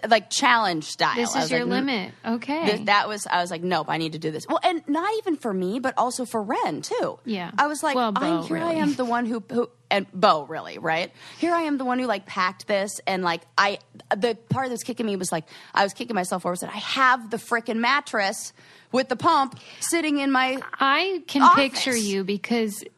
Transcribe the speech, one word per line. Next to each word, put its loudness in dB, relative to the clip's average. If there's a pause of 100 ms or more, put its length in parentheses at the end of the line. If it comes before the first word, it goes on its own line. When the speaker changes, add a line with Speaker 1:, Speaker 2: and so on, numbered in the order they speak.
Speaker 1:
like, 4
challenge 2
style. -2
Speaker 2:
This -2
Speaker 1:
I 2
Speaker 2:
is 2
Speaker 1:
was -4
Speaker 2:
your 0
Speaker 1:
like, -2
"Mm." 0 (160)
Speaker 2:
limit. -2 (140)
Okay. -2
Speaker 1:
Th-, 0
that 4
was, -6
I 2
was -4
like, -6
"Nope, 0
I 0
need -2
to -10
do -4
this." -10
Well, 0
and 0
not 0
even -2
for -4
me, -2
but -2
also 0
for -4
Ren, -2
too. -4
Speaker 2:
Yeah. -6
Speaker 1:
I 2
was -6
like, 0
Speaker 2:
Well, 0
Speaker 1:
"I'm 0
Speaker 2:
Bo, -10
Speaker 1:
here -4
I -4
Speaker 2:
really. -2
Speaker 1:
am 2
the -2
one 0
who, -4
who," -2 (220)
and 0
Bo, 4
really, -8
right? -2 (260)
"Here 0
I 2
am 0
the -4
one 0
who, -2
like, -2
packed -4
this," -2
and, 0
like, 0 (160)
I, 2 (380)
the 0 (140)
part 0
that -4
was -6
kicking -4
me 0
was, -4
like, -4 (300)
I 6
was 0
kicking -8
myself -2
over, 0
I -4
said, -8
"I -10
have 2
the -4
frickin' -2
mattress -2 (380)
with 2
the 0
pump 2 (220)
sitting 0
in 2
my 2 (200)
Speaker 2:
I 2
can 2
Speaker 1:
office." 12
Speaker 2:
picture 2
you 0
because -2 (140)